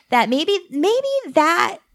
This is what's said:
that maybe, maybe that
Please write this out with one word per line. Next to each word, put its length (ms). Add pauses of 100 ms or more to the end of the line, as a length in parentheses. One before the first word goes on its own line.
that 200
maybe, 280 (140)
maybe 360 (260)
that 440 (180)